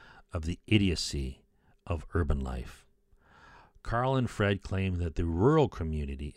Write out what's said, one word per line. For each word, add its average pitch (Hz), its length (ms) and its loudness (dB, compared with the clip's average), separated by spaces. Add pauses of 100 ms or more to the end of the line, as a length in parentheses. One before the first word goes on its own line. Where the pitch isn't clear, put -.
(340)
of 82 120 -6
the 87 200 -4
idiocy 80 800 0 (420)
of 78 300 -6
urban 73 240 2
life. 62 480 -10 (960)
Carl 127 320 0
and 123 120 2
Fred 101 360 0
claim 95 320 -2
that 87 180 -2
the 85 120 0
rural 110 440 4
community 71 680 -6